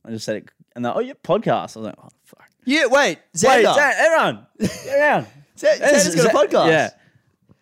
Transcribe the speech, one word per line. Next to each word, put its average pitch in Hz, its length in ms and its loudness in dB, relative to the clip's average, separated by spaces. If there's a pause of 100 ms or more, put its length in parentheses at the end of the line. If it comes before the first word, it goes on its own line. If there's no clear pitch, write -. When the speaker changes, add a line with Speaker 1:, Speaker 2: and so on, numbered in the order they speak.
Speaker 1:
I 113 60 -20
just 110 140 -12
said 107 120 -8
it. - 120 -16 (280)
And 123 80 -10
they're, 120 100 -6
"Oh, 220 60 -4
you 156 80 -8
have 185 160 -18
a - 20 -14
podcast?" 147 500 -2
I 110 40 -16
was 110 60 -12
like, - 120 -14
"Oh, - 100 -20 (160)
fuck." - 240 -20 (160)
Speaker 2:
Yeah, 285 220 0
wait, 240 320 2
Speaker 1:
Wait, - 0 - (180)
Speaker 2:
Xander. 220 380 4
Speaker 1:
Xan-, 285 220 2
everyone. 196 560 0
Speaker 2:
<laughs> - 80 -20
Speaker 1:
Everyone. 254 640 -2 (300)
Speaker 2:
Xan-, 294 220 0
Xander's 196 360 2
got 165 120 2
a - 20 2
Speaker 1:
Xan-, - 220 2
Speaker 2:
podcast. 160 180 2
Speaker 1:
yeah. 151 220 0 (720)